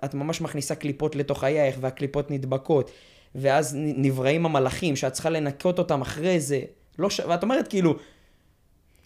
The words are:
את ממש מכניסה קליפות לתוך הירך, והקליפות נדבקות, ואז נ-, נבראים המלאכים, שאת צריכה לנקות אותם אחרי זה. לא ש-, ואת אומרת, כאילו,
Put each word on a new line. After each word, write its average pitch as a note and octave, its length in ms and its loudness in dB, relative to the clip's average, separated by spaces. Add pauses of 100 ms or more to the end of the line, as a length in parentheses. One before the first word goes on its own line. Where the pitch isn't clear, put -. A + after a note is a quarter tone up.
את C#3 100 -6
ממש D3+ 260 -4
מכניסה D3+ 340 -4
קליפות D3 420 -4
לתוך C#3 280 -2
הירך, C#3 360 2
והקליפות C#3 500 -4
נדבקות, C3+ 600 0 (440)
ואז C3+ 400 2
נ-, D3 320 -2
נבראים C3+ 400 2
המלאכים, C#3+ 500 0
שאת B2+ 160 -2
צריכה - 180 -2
לנקות D#3+ 480 0
אותם E3+ 240 0
אחרי D#3+ 380 0
זה. C3+ 200 0 (380)
לא F#3+ 120 2
ש-, - 100 -2
ואת E3+ 220 0
אומרת, B3 260 2
כאילו, F3 280 4 (1080)